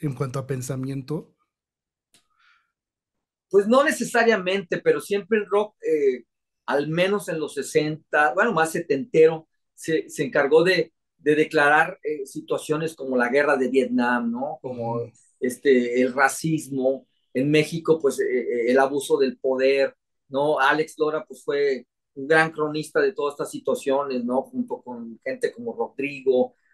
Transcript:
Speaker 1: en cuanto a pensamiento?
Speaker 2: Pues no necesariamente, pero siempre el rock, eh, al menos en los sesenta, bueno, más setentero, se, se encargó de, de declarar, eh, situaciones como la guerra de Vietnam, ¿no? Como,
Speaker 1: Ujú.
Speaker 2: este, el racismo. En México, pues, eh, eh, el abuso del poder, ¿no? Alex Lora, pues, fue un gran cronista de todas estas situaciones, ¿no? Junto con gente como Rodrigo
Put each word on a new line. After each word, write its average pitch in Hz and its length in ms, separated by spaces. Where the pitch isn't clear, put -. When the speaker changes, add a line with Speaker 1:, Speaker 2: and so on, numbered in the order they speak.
Speaker 1:
en 143 140
cuanto 135 240
a 127 80
pensamiento? 135 880
Speaker 2:
Pues 202 180
no 262 160
necesariamente, 214 960
pero 151 220
siempre 202 380
el 202 60
rock, 208 300
eh, 139 380
al 143 240
menos 190 400
en 165 100
los 147 140
sesenta, 151 800
bueno, 208 220
más 160 180
setentero, 160 760
se, 160 340
se - 160
encargó 143 400
de, 180 300
de 151 160
declarar, 156 680
eh, 147 220
situaciones 151 680
como 135 200
la 120 140
guerra 143 300
de 127 100
Vietnam, 120 600
¿no? 139 320
Como, 117 320
Speaker 1:
Ujú. 117 180
Speaker 2:
este, 127 640
el 127 140
racismo. 135 920
En 135 160
México, 160 520
pues, 135 180
eh, 135 60
eh, 120 480
el 135 80
abuso 139 360
del 131 220
poder, 131 560
¿no? 143 300
Alex 151 400
Lora, 151 260
pues, - 200
fue 143 420
un 135 120
gran 160 240
cronista 151 500
de 135 120
todas 143 220
estas 147 180
situaciones, 135 720
¿no? 127 180
Junto 123 400
con 117 420
gente 127 280
como 117 200
Rodrigo 127 840